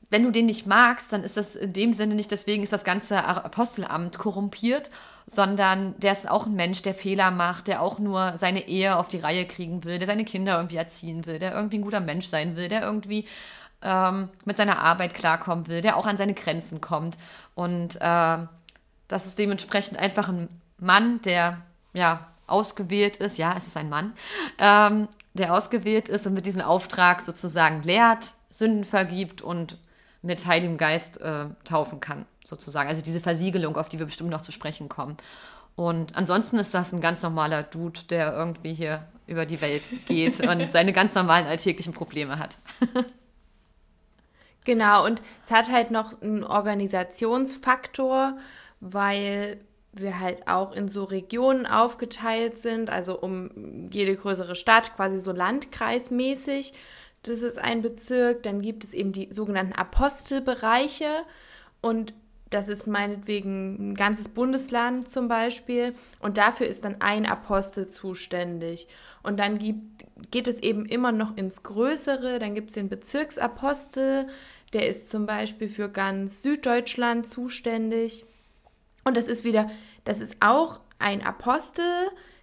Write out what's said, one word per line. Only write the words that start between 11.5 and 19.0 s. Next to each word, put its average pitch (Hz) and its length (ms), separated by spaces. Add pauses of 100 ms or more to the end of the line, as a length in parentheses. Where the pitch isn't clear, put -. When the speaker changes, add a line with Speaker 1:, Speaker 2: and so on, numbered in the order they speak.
Speaker 1:
irgendwie 208 240
ein 208 40
guter 202 160
Mensch 175 280
sein 160 280
will, 175 140
der 214 140
irgendwie, 208 440 (540)
ähm, 190 480 (160)
mit 202 120
seiner 202 240
Arbeit 175 340
klarkommen 165 540
will, 170 140
der 214 140
auch - 100
an 202 100
seine 196 180
Grenzen 160 460
kommt. 165 360 (380)
Und, 175 460
äh, 170 380 (680)